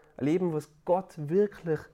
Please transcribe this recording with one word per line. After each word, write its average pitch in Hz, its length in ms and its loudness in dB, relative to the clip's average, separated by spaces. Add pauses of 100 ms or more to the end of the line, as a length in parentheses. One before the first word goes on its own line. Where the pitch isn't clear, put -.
(180)
ein 131 80 -2
Leben, 175 280 2
was 147 160 -4 (160)
Gott 185 320 0
wirklich 165 600 0 (140)